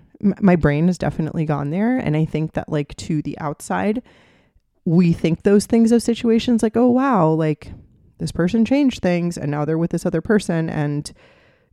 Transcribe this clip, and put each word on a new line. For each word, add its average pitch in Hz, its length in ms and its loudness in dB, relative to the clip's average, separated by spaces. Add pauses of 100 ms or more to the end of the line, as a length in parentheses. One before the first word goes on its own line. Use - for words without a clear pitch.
(220)
m-, 202 160 2
my 190 160 2
brain 156 340 0
has 180 100 -2
definitely 156 480 -4
gone 143 240 -4
there. 220 260 -2
And 151 180 -2
I 156 120 0
think 156 260 -6
that, - 160 -6
like, 147 280 -6
to 151 260 -4
the 147 160 -10
outside, 190 640 -4 (840)
we 170 300 4
think 170 300 -2
those 202 200 6
things 226 280 4
of 233 100 4
situations 233 600 0
like, 233 140 -2
"Oh, 247 140 4
wow, 240 400 2
like, 156 420 -2 (460)
this 160 120 -6
person 196 340 0
changed 269 380 2
things 175 340 0
and 147 140 -4
now 147 140 -2
they're 160 120 0
with 170 140 0
this 170 160 -4
other 165 140 0
person 165 500 0
and, 147 400 -4 (640)